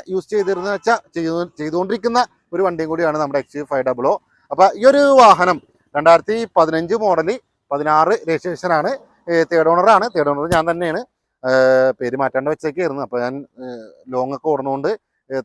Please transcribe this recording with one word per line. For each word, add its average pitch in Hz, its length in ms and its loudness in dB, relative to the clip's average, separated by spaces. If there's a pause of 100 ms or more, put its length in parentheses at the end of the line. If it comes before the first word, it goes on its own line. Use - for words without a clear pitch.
യൂസ് 185 220 -6
ചെയ്തിരുന്ന 196 420 -4
വെച്ചാൽ 214 260 0 (160)
ചെയ്തു-, 170 440 -6
ചെയ്തുകൊണ്ടിരിക്കുന്ന 190 640 -4 (320)
ഒരു 175 120 -2
വണ്ടിയും 165 280 -4
കൂടിയാണ് 160 280 -2
നമ്മുടെ 143 220 -4
എക്സ് - 160 -14
യു 147 60 -8
വി 139 60 -18
ഫൈവ് 131 180 -2
ഡബിൾ 123 200 -2
ഒ. 160 40 2 (400)
അപ്പൊ 185 140 4 (100)
ഈ 202 100 -4
ഒരു 277 160 6 (200)
വാഹനം 180 360 6 (380)
രണ്ടായിരത്തി 165 420 4 (200)
പതിനഞ്ച് 165 380 0
മോഡൽ, 180 340 0 (420)
പതിനാറ് 156 420 2 (140)
രജിസ്ട്രേഷൻ 165 460 -4
ആണ്. 160 180 0 (360)
ഏ, 170 160 2
തേർഡ് 160 280 0
ഓണർ 180 180 2
ആണ്. 208 240 4
തേർഡ് 147 200 0
ഓണർ 143 200 -6
ഞാൻ 160 180 2
തന്നെയാണ്. 170 300 -4 (420)
ഏ, 127 80 -2 (480)
പേര് 123 220 -6
മാറ്റാണ്ട് 135 280 -4
വെച്ചേക്കായിരുന്നു. 151 520 -6
അപ്പൊ 123 180 -8
ഞാൻ, 123 140 -4 (240)
ഏ, 127 160 -14 (400)
ലോങ് 131 220 -4
ഒക്കെ 151 140 -6
ഓടുന്നതുകൊണ്ട്, 139 420 -2 (380)
ഏ, 131 160 -6